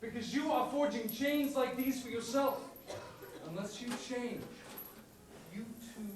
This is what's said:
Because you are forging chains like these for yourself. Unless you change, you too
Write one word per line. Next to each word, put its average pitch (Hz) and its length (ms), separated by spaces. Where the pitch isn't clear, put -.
Because 220 320
you 302 180
are 247 180
forging 262 400
chains 285 460
like 254 220
these 262 240
for 240 80
yourself. 254 520
Unless 190 340
you 240 60
change, 240 540
you 208 100
too 226 520